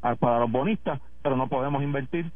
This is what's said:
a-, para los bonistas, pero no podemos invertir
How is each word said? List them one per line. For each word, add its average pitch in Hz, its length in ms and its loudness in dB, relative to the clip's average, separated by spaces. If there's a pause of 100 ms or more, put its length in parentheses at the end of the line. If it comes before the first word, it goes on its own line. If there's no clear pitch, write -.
a-, 120 140 0
para 120 240 4
los 117 120 2
bonistas, 143 480 0 (220)
pero 135 160 2
no 131 100 0
podemos 139 340 0
invertir 143 540 -2